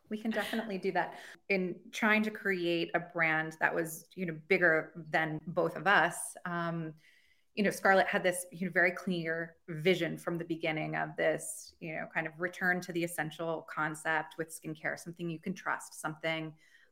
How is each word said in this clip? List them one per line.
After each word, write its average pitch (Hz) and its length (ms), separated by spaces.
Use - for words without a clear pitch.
We 214 80
can 220 140
definitely 214 460
do 185 140
that. 170 220
In 185 300
trying 214 300
to 214 80
create 170 640
a 175 40
brand 160 600
that 151 120
was, 165 420
you 185 100
know, 160 120
bigger 170 420
than 156 380
both 165 300
of 156 100
us, 175 300
um, 170 460
you 214 80
know, 190 80
Scarlett 190 340
had - 160
this, 175 300
you 175 160
know, 170 40
very 180 200
clear 165 640
vision 160 480
from 170 220
the 170 80
beginning 156 500
of 156 220
this, 156 640
you 160 160
know, 165 180
kind 160 140
of 156 120
return 180 420
to 180 120
the 170 100
essential 160 640
concept 156 680
with 165 120
skincare, 156 480
something 170 300
you 165 120
can 185 160
trust, - 440
something 156 540